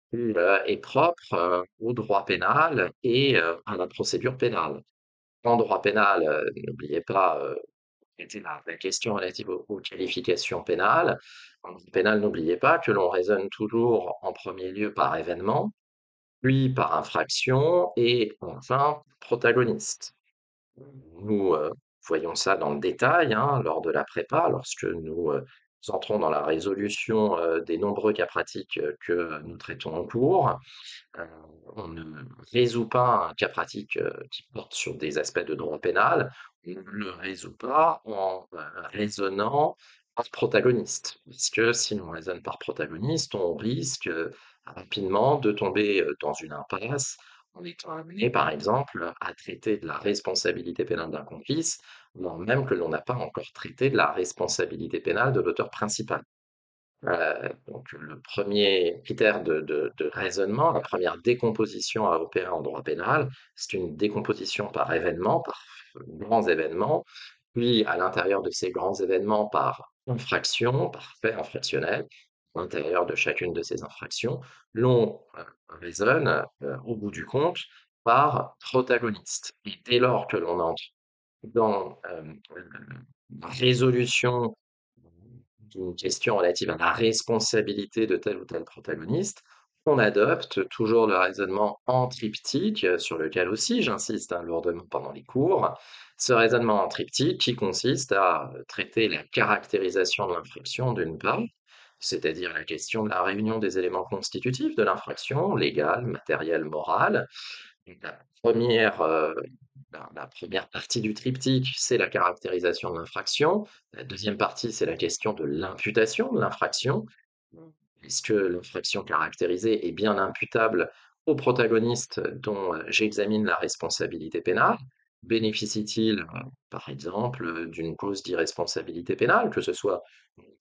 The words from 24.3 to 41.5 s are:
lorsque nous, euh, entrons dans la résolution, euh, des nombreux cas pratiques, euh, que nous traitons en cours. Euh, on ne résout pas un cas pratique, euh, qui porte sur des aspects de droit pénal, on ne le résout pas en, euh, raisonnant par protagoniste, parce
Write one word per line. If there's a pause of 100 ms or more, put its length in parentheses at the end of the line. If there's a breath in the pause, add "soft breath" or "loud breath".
lorsque
nous,
euh, (460 loud breath)
entrons
dans
la
résolution,
euh,
des
nombreux
cas
pratiques,
euh, (120)
que
nous
traitons
en
cours. (600 loud breath)
Euh, (500)
on
ne (280)
résout
pas
un
cas
pratique,
euh, (200)
qui
porte
sur
des
aspects
de
droit
pénal, (340 loud breath)
on
ne
le
résout
pas
en,
euh, (340)
raisonnant (400 soft breath)
par
protagoniste,
parce